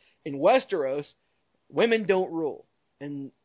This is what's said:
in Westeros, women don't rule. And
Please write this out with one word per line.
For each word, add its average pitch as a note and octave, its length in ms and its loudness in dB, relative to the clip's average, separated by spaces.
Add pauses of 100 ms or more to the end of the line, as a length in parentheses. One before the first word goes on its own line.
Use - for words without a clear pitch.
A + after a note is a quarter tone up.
(240)
in C#3 140 -8
Westeros, D3 760 2 (560)
women A3 380 2
don't F#3 260 0
rule. D#3+ 320 -6 (360)
And C#3+ 320 -10 (120)